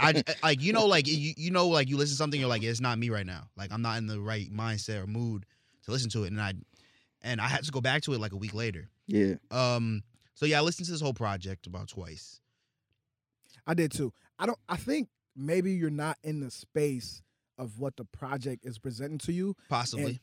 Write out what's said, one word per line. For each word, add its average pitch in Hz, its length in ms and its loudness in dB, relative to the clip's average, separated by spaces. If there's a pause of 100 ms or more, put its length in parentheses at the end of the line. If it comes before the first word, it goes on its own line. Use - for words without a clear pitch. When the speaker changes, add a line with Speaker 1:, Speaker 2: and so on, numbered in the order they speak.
Speaker 1:
I 151 120 8
j-, 151 100 4 (220)
like, 143 180 4
you 190 100 2
know, 220 140 6
like, 160 220 6
you, 151 280 0
you 165 140 -4
know, 180 160 6
like, 151 220 6
you 139 80 0
listen 143 160 2
to 139 60 -2
something, 147 200 0
you're 131 100 2
like, 113 140 2
"It's 117 180 0
not 123 180 0
me 120 120 0
right 101 160 -2
now. 92 300 -10
Like, 98 160 -8
I'm 113 100 -4
not 113 160 -2
in 110 80 -4
the 107 140 -4
right 107 320 -4
mindset 107 500 -4
or 92 60 -6
mood 110 380 -4 (380)
to 101 60 -8
listen 123 200 -2
to 107 140 -2
it." 87 40 -2
And 107 120 -4
I, 98 140 -2 (680)
and 117 180 -4
I 110 80 0
had 139 160 0
to 151 80 -4
go 131 80 -2
back 131 220 2
to 147 100 -2
it, 120 80 0
like, 107 120 -4
a 98 40 -4
week 104 180 -6
later. 107 340 -4 (200)
Speaker 2:
Yeah. 101 260 4 (160)
Speaker 1:
Um. 117 520 2 (320)
So 147 120 -2
yeah, 151 120 4
I 151 40 6
listened 170 240 0
to 175 60 -4
this 156 80 -4
whole 143 140 0
project 98 520 -4
about 95 220 -10
twice. 85 520 -14 (1300)
Speaker 3:
I 160 80 2
did 165 180 4
too. 131 200 0 (260)
I 185 80 0
don't, 240 120 0 (100)
I 175 80 -2
think 247 320 0 (280)
maybe 175 360 2
you're 165 180 0
not 147 320 -2
in 156 180 -4
the 127 100 -6
space - 720 -2 (360)
of 113 200 -10
what 135 180 -6
the 117 80 -12
project 123 600 -6
is 120 140 -10
presenting 135 400 -6
to 170 140 -4
you. 190 240 0 (120)
Speaker 1:
Possibly. 131 380 0
Speaker 3:
And 127 160 -4